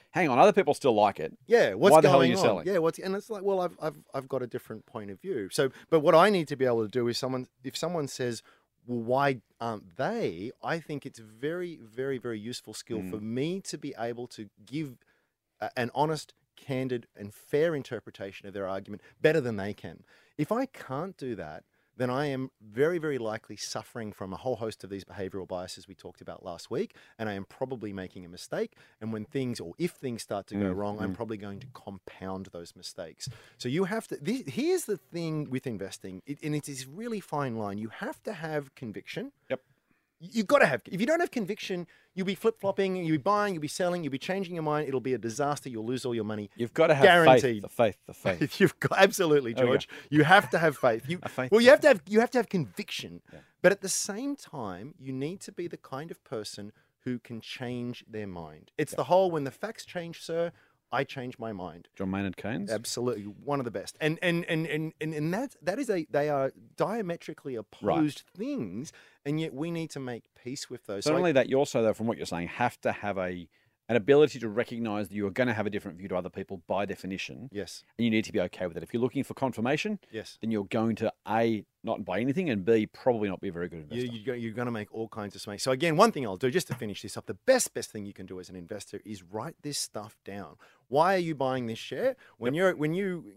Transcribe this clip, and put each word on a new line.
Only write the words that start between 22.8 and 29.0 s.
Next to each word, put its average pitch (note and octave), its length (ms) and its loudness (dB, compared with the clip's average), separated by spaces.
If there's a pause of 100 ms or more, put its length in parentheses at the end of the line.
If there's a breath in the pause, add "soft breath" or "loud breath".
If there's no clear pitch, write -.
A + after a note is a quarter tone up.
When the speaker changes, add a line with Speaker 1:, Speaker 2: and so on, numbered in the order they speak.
Speaker 2:
very D3+ 220 -4
likely A2 380 -8
suffering A2 560 -10
from F#2+ 200 -10
a E2+ 40 -8
whole B2+ 180 -4
host A2 280 -8
of G2 60 -16
these G2 140 -10
behavioral F#2 440 -10
biases F#2 400 -10
we G2 60 -20
talked - 280 -18
about E2+ 220 -16
last F2 280 -12
week, F3 240 -4 (240 soft breath)
and A2 100 -4
I G#2 40 -4
am G2 120 -6
probably B2 480 -8
making F#2 320 -12
a E2+ 40 -18
mistake. D#3+ 460 -8 (260 soft breath)